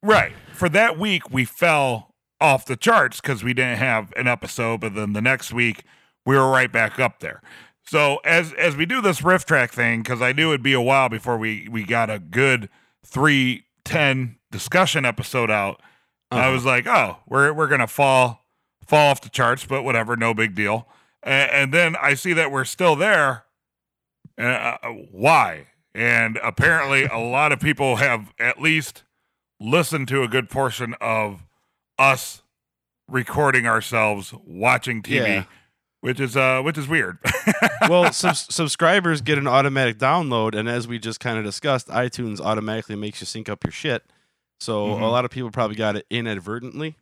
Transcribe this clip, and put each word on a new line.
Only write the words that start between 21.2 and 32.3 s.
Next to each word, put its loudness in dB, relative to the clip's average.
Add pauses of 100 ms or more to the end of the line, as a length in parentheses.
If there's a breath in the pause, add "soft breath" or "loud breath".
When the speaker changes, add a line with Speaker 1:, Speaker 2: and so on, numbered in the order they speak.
Speaker 1:
A-, -8
and 2
then 2
I 2
see -4
that 0
we're -2
still 2
there. 2 (920)
Uh, -2 (340)
why? 2 (260)
And 0
apparently, 2
a -6
Speaker 2:
<laughs> -
Speaker 1:
lot 0
of -2
people 0
have -2
at -2
least -2 (560)
listened -2
to 0
a -4
good -2
portion -4
of -4 (540)
us 2 (640)